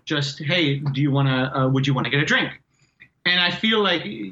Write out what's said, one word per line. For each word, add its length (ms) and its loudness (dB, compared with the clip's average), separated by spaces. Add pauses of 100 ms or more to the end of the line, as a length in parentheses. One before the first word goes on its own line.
just, 360 -4
"Hey, 380 0
do 220 -2
you 100 2
wanna, 460 2
uh, 120 2
would 180 2
you 80 2
wanna 160 -2
get 100 2
a 60 0
drink?" 340 -2 (680)
And 120 2
I 120 2
feel 320 2
like, 240 0 (260)